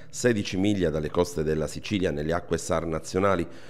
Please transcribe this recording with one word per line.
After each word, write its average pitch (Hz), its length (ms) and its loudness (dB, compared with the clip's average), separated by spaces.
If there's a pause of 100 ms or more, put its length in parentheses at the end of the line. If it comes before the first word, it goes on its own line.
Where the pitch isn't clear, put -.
(120)
sedici 107 440 0
miglia 95 360 4
dalle 78 180 -2
coste 85 320 0
della 78 240 0
Sicilia, 87 460 -2
nelle 76 220 -2
acque 82 260 0
sar 82 260 0
nazionali, 87 600 0 (220)